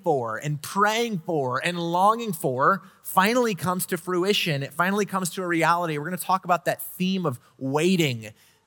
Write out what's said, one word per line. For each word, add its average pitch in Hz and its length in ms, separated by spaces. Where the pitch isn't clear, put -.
for 120 320
and 147 260
praying 214 640
for 135 320
and 175 180
longing 190 560
for 156 500
finally 220 540
comes 180 300
to 180 100
fruition. 180 680
It - 100
finally 196 320
comes 185 260
to 190 120
a 175 60
reality. 165 500
We're 147 60
gonna 180 120
talk 185 280
about 175 220
that 151 140
theme 185 460
of 123 140
waiting 139 720